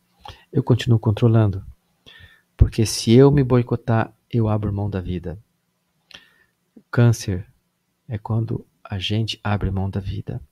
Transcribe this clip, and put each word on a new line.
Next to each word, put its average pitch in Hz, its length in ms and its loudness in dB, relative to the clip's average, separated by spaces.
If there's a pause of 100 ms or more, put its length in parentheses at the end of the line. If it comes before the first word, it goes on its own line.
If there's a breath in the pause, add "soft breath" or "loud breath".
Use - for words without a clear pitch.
(520 loud breath)
Eu 131 120 -2
continuo 117 360 2
controlando, 107 640 0 (920 loud breath)
porque - 300 2
se - 260 -2
eu 135 200 8
me 143 120 2
boicotar, 120 720 -2 (140)
eu 113 180 0
abro 107 240 -2
mão 101 180 -4
da 95 120 -6
vida. 87 420 -8 (1300 loud breath)
O - 140 -20
câncer 113 600 0 (560)
é 107 100 -8
quando 113 480 -4 (180)
a 101 140 -10
gente 104 460 -4
abre 98 260 -2
mão 95 200 -4
da 101 100 -6
vida. 98 420 -10 (100)